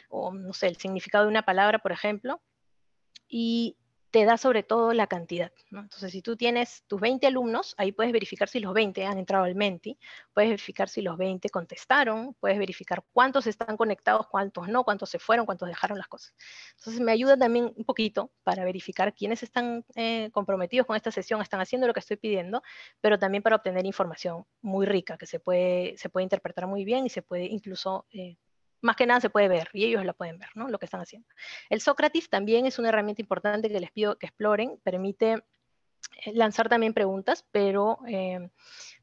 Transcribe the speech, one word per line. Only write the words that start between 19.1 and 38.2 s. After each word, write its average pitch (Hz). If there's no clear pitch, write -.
quiénes 220
están, 240
eh, 226
comprometidos 196
con 214
esta 220
sesión, 214
están 196
haciendo 247
lo 233
que 202
estoy 202
pidiendo, 202
pero 208
también 196
para 220
obtener 185
información 170
muy 196
rica, 185
que -
se 165
puede, 180
se -
puede 185
interpretar 180
muy 196
bien 247
y 247
se -
puede 180
incluso... 190
Eh, 180
más 233
que 247
nada 240
se 233
puede 202
ver, 170
y 202
ellos 226
la 175
pueden 170
ver, 196
¿no? 233
Lo 208
que -
están 180
haciendo. 214
El -
Sócrates 302
también 226
es 254
una 226
herramienta 208
importante 208
que 208
les -
pido 208
que -
exploren, 214
permite, 196
eh, 208
lanzar 226
también 226
preguntas, 196
pero, 202
eh, 185